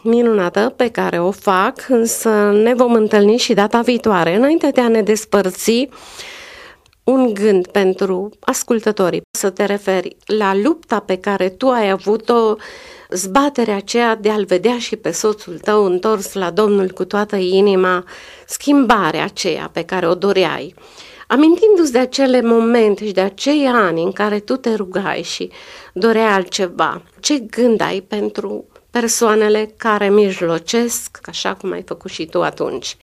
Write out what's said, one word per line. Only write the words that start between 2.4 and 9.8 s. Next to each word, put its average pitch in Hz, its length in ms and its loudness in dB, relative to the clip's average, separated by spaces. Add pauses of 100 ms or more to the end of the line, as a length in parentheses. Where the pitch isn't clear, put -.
ne 240 120 2
vom 240 180 2
întâlni 214 440 4
și 247 180 0
data 208 260 2
viitoare. 220 540 0
Înainte 285 360 2
de 262 100 2
a 240 80 2
ne 226 140 2
despărți, 208 880 0 (1160)
un 254 300 2
gând 196 320 2
pentru 190 640 -2 (100)
ascultătorii, 208 880 -2
să - 200 -4
te 196 140 -4
referi 196 520 -2 (100)